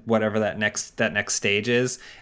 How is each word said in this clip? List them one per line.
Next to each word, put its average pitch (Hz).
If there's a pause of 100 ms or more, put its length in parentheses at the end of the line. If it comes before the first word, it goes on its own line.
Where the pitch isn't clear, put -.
whatever 110
that 104
next, -
that 113
next 101
stage 104
is. 123 (240)